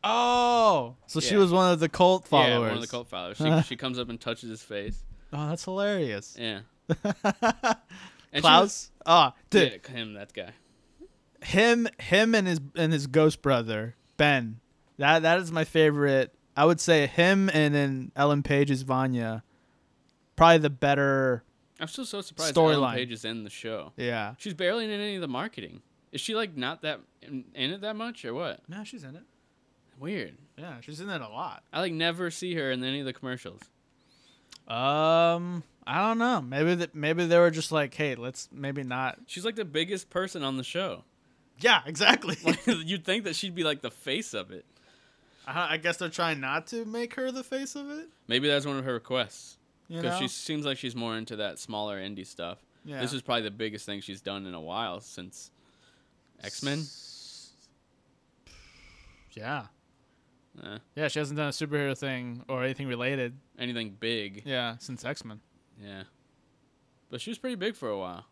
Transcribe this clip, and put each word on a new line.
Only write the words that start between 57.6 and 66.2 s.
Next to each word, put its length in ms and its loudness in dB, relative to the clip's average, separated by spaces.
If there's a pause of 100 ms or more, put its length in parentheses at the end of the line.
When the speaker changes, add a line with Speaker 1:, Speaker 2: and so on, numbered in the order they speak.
Speaker 1:
yeah. 320 -10 (1000)
Speaker 2:
Eh. 140 -14 (180)
Speaker 1:
Yeah, 120 -4
she 120 -4
hasn't 180 -6
done 100 -2
a 40 -4
superhero 460 -4
thing 500 -8
or 160 -6
anything 240 -6
related. 500 -4 (200)
Speaker 2:
Anything 420 -8
big. 460 -6
Speaker 1:
Yeah, 340 -6
since 260 -14
X-Men. 340 -10 (420)
Speaker 2:
Yeah. 220 -16 (1040)